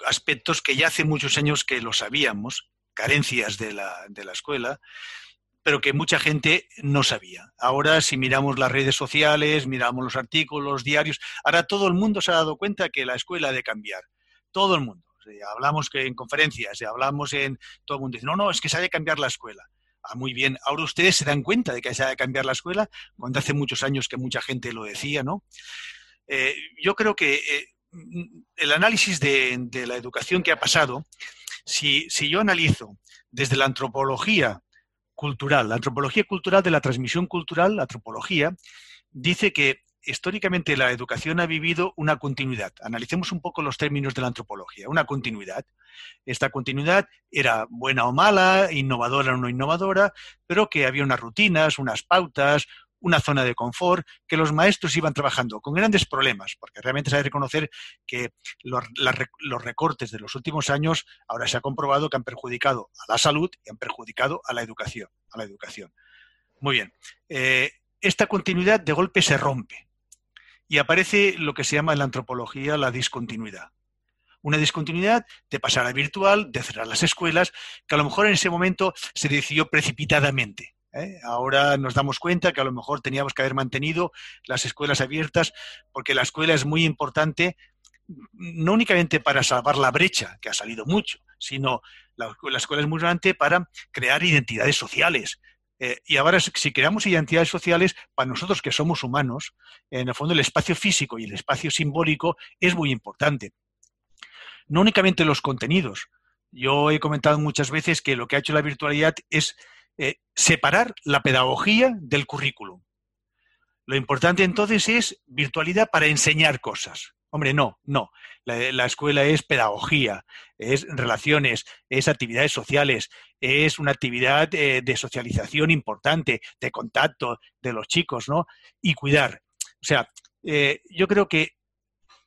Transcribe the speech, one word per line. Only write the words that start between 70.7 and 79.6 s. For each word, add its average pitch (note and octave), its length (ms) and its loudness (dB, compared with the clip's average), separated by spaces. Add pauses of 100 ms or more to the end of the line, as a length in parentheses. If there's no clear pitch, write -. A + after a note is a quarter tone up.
aparece F3+ 600 4
lo D3+ 140 -2
que C#3 120 -6
se D3 120 0
llama D#3 160 2
en D3 60 2
la C#3 80 0
antropología B2+ 720 -6
la C3+ 120 0
discontinuidad. A2+ 840 -8 (680)
Una D3 160 0
discontinuidad E3 720 0 (240)
de C#3+ 100 -6
pasar B2+ 260 0
a B2 60 -2
virtual, G3 580 2
de B2+ 120 -6
cerrar A2+ 240 -10
las A2+ 160 -4
escuelas, E3+ 500 2 (340)
que - 80 -2
a D3 40 4
lo D3 60 4
mejor G3 220 2
en G#3 60 4
ese F3+ 180 2
momento F#3 440 0 (200)
se - 140 -2
decidió D3 400 0